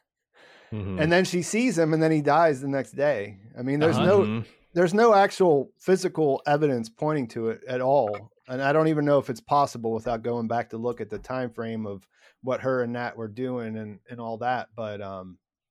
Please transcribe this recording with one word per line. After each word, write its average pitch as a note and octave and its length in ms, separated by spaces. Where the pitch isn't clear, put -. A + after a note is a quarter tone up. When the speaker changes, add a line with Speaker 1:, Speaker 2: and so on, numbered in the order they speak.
Speaker 1:
Mm-hmm. G2 260
Speaker 2:
And D#3+ 140
then F#3 120
she F3+ 180
sees G#3+ 360
him, D#3+ 160
and D#3+ 80
then D#3+ 80
he D#3 100
dies D3 400
the C#3 80
next C#3 240
day. G#2+ 460
I B2 60
mean, C#3 160
there's D#3 180
Speaker 3:
Uh-huh. A2 100
Speaker 2:
no, G3 160
Speaker 1:
Mm-hmm. A2 260
Speaker 2:
there's F3 180
no A3 220
actual F#3 640
physical F3+ 680
evidence C#3+ 420
pointing D3+ 400
to A2+ 220
it A2+ 180
at B2+ 120
all. A2 520
And B2+ 120
I C#3 120
don't D#3+ 160
even D3+ 160
know C#3+ 140
if C3 120
it's A#2 100
possible B2+ 520
without A2+ 300
going A#2+ 260
back A#2 220
to A2+ 60
look A#2 240
at G#2 100
the G#2 80
time B2+ 320
frame A2+ 360
of G2 200
what B2 200
her B2+ 200
and A#2+ 100
Nat A#2+ 240
were A2+ 120
doing A#2 500
and, G#2 220
and A#2+ 100
all A2+ 180
that. B2 360
But, G#2+ 260
um, F#2 380